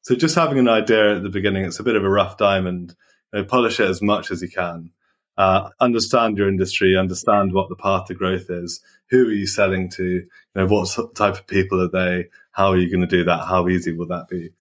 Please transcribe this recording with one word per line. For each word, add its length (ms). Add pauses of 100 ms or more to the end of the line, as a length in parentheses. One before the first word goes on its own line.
So 120
just 220
having 220
an 100
idea 480
at 60
the 60
beginning, 360
it's 160
a 20
bit 140
of 80
a 40
rough 300
diamond, 560 (380)
you 80
know, 40
polish 360
it 80
as 120
much 300
as 100
you 80
can. 420 (460)
Uh, 340 (100)
understand 580
your 100
industry, 480
understand 560
what 160
the 80
path 300
to 80
growth 340
is, 320 (300)
who 180
are 40
you 140
selling 440
to, 140
you 240 (260)
know, 120
what 160
s-, 180 (140)
type 200
of 120
people 360
are 80
they, 380 (240)
how 160
are 100
you 120
gonna 160
do 180
that, 220
how 220
easy 240
will 140
that 220
be? 220 (100)